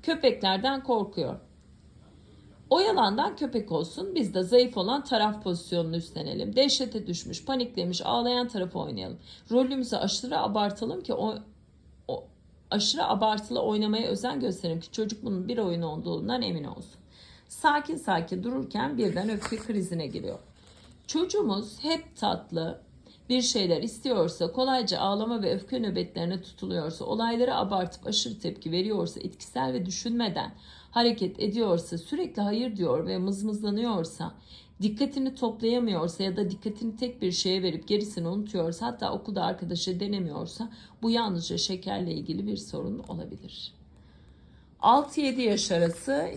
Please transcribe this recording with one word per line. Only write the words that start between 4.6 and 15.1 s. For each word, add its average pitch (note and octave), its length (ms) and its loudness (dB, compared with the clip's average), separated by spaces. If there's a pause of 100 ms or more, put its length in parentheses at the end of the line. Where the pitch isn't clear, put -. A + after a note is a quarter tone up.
olan A#3 280 0
taraf G#3+ 380 2
pozisyonunu E3+ 540 -2
üstlenelim. E3+ 600 -4
Dehşete B3+ 500 2
düşmüş, - 380 -6
paniklemiş, A#3+ 600 -2
ağlayan A#3+ 440 2
tarafı F#3 300 -4
oynayalım. D3+ 400 -6 (320)
Rolümüzü B3+ 460 4
aşırı B3 420 0
abartalım G#3+ 640 0
ki - 120 -2
o, G#3+ 240 -2 (680)
o - 160 -4 (460)
aşırı G#3 360 2
abartılı G#3+ 540 2
oynamaya G#3+ 480 2
özen A#3+ 320 -2
gösterelim F3+ 400 -2
ki - 120 -16
çocuk A3 320 -4